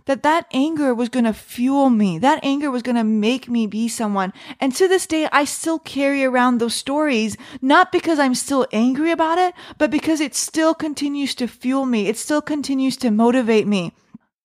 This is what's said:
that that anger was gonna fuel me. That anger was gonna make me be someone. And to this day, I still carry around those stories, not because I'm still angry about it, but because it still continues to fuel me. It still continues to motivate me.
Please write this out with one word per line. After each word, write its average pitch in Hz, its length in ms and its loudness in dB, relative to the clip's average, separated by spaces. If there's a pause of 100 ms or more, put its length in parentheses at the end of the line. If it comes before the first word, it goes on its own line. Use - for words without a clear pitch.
that 269 180 -2
that 311 280 2
anger 294 400 0
was 233 160 -2
gonna 233 240 0
fuel 269 580 0
me. 208 280 2
That 262 240 2
anger 277 300 -2
was 247 100 -4
gonna 240 220 0
make 220 440 0
me 233 200 -2
be 214 180 -4
someone. 202 460 -4 (260)
And 254 160 -2
to 370 140 2
this 359 180 2
day, 311 240 -2
I 285 140 2
still 320 340 -4
carry 277 460 -2
around 247 340 2
those 226 160 -2
stories, 269 600 0 (260)
not 320 300 4
because 330 260 0
I'm 262 160 2
still 269 380 0
angry 262 400 2
about 330 260 0
it, 359 160 2 (240)
but 294 140 2
because 302 280 0
it 294 140 -4
still 320 400 0
continues 285 600 -4
to 247 100 -4
fuel 262 400 -4
me. 226 220 0
It 220 100 -2
still 302 240 -2
continues 269 540 -2
to 233 160 0
motivate 226 560 2
me. 185 240 -2 (520)